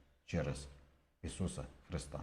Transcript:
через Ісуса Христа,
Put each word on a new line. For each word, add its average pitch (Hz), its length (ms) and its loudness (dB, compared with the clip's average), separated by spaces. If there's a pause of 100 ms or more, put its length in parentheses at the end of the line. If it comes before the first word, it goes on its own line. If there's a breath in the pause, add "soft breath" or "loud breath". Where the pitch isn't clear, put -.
(260)
через 71 420 2 (540)
Ісуса 82 440 0 (220)
Христа, - 360 0